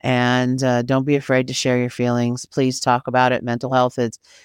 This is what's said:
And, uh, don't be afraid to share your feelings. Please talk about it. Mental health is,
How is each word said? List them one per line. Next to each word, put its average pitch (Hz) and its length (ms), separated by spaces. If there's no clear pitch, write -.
And, 127 640
uh, 123 200
don't 131 220
be 147 120
afraid 131 320
to 127 40
share 127 260
your 123 120
feelings. 120 560
Please 131 320
talk 123 280
about 127 260
it. 120 100
Mental 120 300
health 127 260
is, 117 200